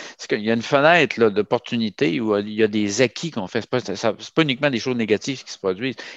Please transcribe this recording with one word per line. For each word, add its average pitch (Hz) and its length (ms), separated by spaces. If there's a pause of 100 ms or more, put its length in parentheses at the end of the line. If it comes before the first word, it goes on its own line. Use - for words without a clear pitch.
(180)
c'est - 100
qu'il 110 160
y 110 80
a - 20
une 117 80
fenêtre, 147 560
là, 113 120
d'opportunité 117 880
où 107 160
il 104 160
y 107 100
a 110 60
des 104 340
acquis 147 300
qu'on 95 160
fait. 110 140
C'est - 80
pas, 127 100
ça, 101 360
c'est - 180
pas 160 80
uniquement 143 280
des 120 80
choses 127 160
négatives 113 480
qui - 80
se - 80
produisent. 98 380 (200)